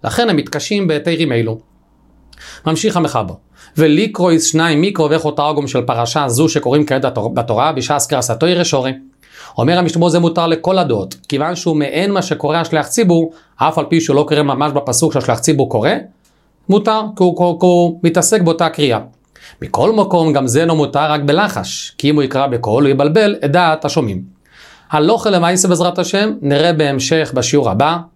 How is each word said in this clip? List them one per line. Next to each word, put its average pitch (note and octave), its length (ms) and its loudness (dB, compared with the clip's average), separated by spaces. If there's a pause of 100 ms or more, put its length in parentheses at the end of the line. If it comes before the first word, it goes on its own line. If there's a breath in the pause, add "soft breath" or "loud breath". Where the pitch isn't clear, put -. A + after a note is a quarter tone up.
לכן A#3 260 0
הם E3+ 60 2
מתקשים F3 520 -2
בהיתרים D#3 440 -2
אלו. A2+ 260 -2 (1080 loud breath)
ממשיך D#3+ 300 0
המחבר, A#2+ 380 -2 (420 soft breath)
ולקרוא F3 600 2
שניים D#3+ 440 0
מקרא F3+ 280 0
ואחד D3+ 260 0
תרגום D3 300 -2
של B2+ 140 -2
פרשה B2 480 -2
זו C3+ 200 2
שקוראים D3 380 0
כעת C3 180 -2
בתור-, A2+ 300 -2
בתורה, B2 380 0
בשעת C#3 360 -2
קריאת B2 220 -2
התורה E3+ 340 0
שורה. C3 260 -2 (680 loud breath)
אומר E3 200 2
המשתברור, F3 320 2
זה D#3+ 80 2
מותר E3+ 280 2
לכל D#3+ 320 0
הדעות, A2+ 360 -2 (140)
כיוון D#3 280 -2
שהוא E3 200 -2
מעין D3+ 360 -2
מה F#3+ 100 0
שקורא D#3 340 -2
השליח D#3+ 300 -2
ציבור, E3+ 460 2 (240 loud breath)
אף D#3 220 0
על D3+ 60 -2
פי E3 160 0
שהוא D3 160 0
לא D3 120 2
קורא D3+ 140 2
ממש C#3+ 300 0
בפסוק C#3 400 -2
שהשליח B2+ 260 -2
ציבור C#3 320 0
קורא, B2 200 0 (760)
מותר, A3 320 2 (160)
כי F#3+ 60 0
הוא, F3 140 2
כי F3 60 0
הוא, E3+ 180 0
כי F3+ 60 2
הוא F3 360 2
מתעסק F3+ 380 2
באותה E3 280 2
קריאה. C3+ 300 0 (640 loud breath)
מכל F#3+ 300 0
מקום, F#3+ 400 2
גם C3 140 0
זה C#3+ 200 2
לא E3 100 2
מותר D3 360 0
רק D3 80 -2
בלחש, D3 800 -2
כי C#3+ 120 0
אם D3+ 40 4
הוא D3 80 2
יקרא C3+ 240 0
בקול, A#2+ 360 0
הוא C3+ 80 4
יבלבל D#3+ 540 2
את C#3+ 80 0
דעת D#3+ 320 2
השומעים. A2+ 380 -2 (680 loud breath)
הלכה G#3 400 2
למעשה F#3 380 2
בעזרת F3 300 0
השם, G3 340 -2 (100)
נראה D3 300 2
בהמשך D3+ 600 0
בשיעור B2+ 360 0
הבא C#3+ 280 2 (180)